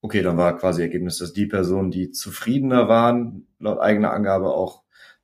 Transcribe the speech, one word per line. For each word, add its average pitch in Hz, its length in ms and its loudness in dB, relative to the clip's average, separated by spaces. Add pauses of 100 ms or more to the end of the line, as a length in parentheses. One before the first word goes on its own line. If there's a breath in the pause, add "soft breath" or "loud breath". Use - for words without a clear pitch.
Okay, 104 200 0
dann 87 160 2
war 87 200 4
quasi 87 260 0
Ergebnis, 85 340 -4
dass 87 160 -10
die 101 140 -2
Personen, 95 420 0
die 90 220 -4
zufriedener 123 760 0
waren, 117 600 2 (100)
laut 104 220 -4
eigener 104 320 2
Angabe 95 420 0
auch 90 300 -4 (400 soft breath)